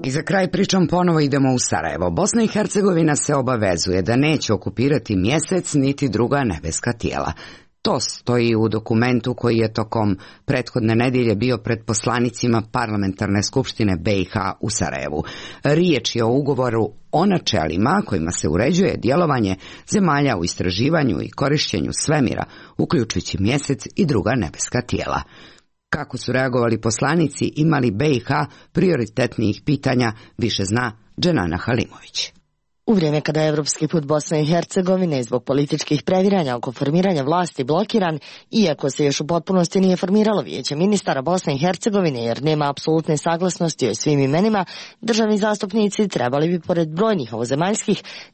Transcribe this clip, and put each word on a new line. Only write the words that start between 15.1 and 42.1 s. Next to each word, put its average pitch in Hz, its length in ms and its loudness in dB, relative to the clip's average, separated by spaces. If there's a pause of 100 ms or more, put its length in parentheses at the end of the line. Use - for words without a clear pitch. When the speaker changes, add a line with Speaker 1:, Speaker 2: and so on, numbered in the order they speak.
Speaker 1:
Riječ 151 520 2
je 117 80 0
o 113 80 2
ugovoru 127 580 0 (220)
o 160 140 2
načelima 113 800 2
kojima 82 260 0
se 90 180 -2
uređuje 123 480 4
djelovanje 127 580 2 (340)
zemalja 143 480 2
u 85 60 -2
istraživanju 110 800 0
i 55 80 -6
korišćenju 135 640 0
svemira, 123 520 0 (340)
uključujući 117 640 -2
Mjesec 135 440 -2 (100)
i 202 100 2
druga 110 300 0
nebeska 113 460 -4
tijela. 69 400 -4 (680)
Kako 143 280 -8
su - 140 -6
reagovali 120 500 0
poslanici, 139 760 0
imali 143 360 2
B 107 140 -2
I 139 140 2
H 139 260 -2 (260)
prioritetnijih 123 920 0
pitanja, 123 460 0 (260)
više 98 280 -2
zna 113 260 -2 (300)
Dženana 95 360 0
Halimović. - 760 -6 (540)
Speaker 2:
U 233 80 2
vrijeme 151 280 2
kada 156 200 -2
je 156 80 2
evropski 151 380 -2
put 156 180 -2
Bosne 151 360 -2
i 151 40 0
Hercegovine 175 760 0
zbog 120 200 -4
političkih 143 600 -2
previranja 185 520 2
oko 120 160 -6
formiranja 156 520 0
vlasti 160 400 -2
blokiran, 165 560 0 (320)
iako 170 380 2
se 151 160 0
još 139 160 0
u 147 60 -6
potpunosti 175 520 0
nije 185 160 4
formiralo 202 460 2
Vijeće 113 340 -6
ministara 180 460 0
Bosne 165 340 0
i 131 40 -4
Hercegovine 180 640 0